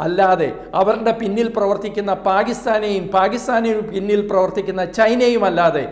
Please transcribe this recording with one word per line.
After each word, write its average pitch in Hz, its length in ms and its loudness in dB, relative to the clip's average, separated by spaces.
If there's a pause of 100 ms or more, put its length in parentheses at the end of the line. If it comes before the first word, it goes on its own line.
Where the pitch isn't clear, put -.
അല്ലാതെ 175 520 2 (220)
അവരുടെ 226 380 2
പിന്നിൽ 220 440 -2
പ്രവർത്തിക്കുന്ന 202 580 -2
പാകിസ്ഥാനെയും 208 920 0
പാകിസ്ഥാനിന് 220 760 0 (100)
പിന്നിൽ 202 380 0
പ്രവർത്തിക്കുന്ന 190 540 0
ചൈനയും 226 600 2
അല്ലാതെ 170 480 2